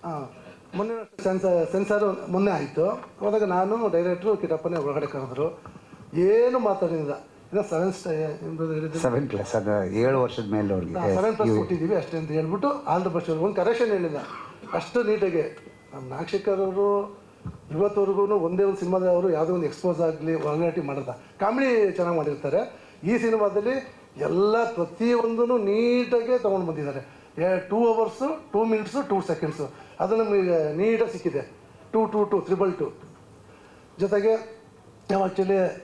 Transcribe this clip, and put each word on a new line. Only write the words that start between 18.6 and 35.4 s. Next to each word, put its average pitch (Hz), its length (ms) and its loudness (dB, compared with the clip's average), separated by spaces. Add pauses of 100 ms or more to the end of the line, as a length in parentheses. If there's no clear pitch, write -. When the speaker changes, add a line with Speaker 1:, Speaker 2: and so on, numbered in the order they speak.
Speaker 1:
ಒಂದು 196 140 2
ಸಿನಿಮಾದಲ್ಲಿ 180 360 2
ಅವರು 180 160 4
ಯಾವುದೋ 160 240 2
ಒಂದು 175 120 0
ಎಕ್ಸ್‌ಪೋಸ್ 165 340 -2
ಆಗಲಿ, 160 360 0
ವಲ್ಗಾರಿಟಿ 160 460 -2
ಮಾಡಲ್ಲ, 139 300 -6
ಕಾಮಿಡಿ 226 800 0
ಚೆನ್ನಾಗಿ 175 260 0
ಮಾಡಿರ್ತಾರೆ. 147 640 -2 (220)
ಈ 220 140 2
ಸಿನಿಮಾದಲ್ಲಿ 220 800 0 (200)
ಎಲ್ಲ 202 560 2
ಪ್ರತಿಯೊಂದನ್ನು 233 840 0
ನೀಟಾಗೆ 240 800 2
ತೊಗೊಂಡು 190 300 2
ಬಂದಿದ್ದಾರೆ. 143 320 -4 (440)
ಏ, 185 160 2 (100)
ಟೂ 226 240 4
ಅವರ್ಸು, 254 600 -2
ಟೂ 214 100 2
ಮಿನಿಟ್ಸು, 226 460 0
ಟೂ 196 120 2
ಸೆಕೆಂಡ್ಸು, 156 520 -4 (260)
ಅದು 190 160 0
ನಮಗೆ 180 640 2
ನೀಟಾಗಿ 220 340 2
ಸಿಕ್ಕಿದೆ. 147 300 -4 (520)
ಟೂ 220 120 4
ಟೂ 214 180 0
ಟೂ, 202 180 2
ತ್ರಿಬಲ್ 185 320 0
ಟೂ. 151 120 -2 (1120)
ಜೊತೆಗೆ 208 600 0 (500)
ನಾವು 190 160 2
actually 190 420 2 (140)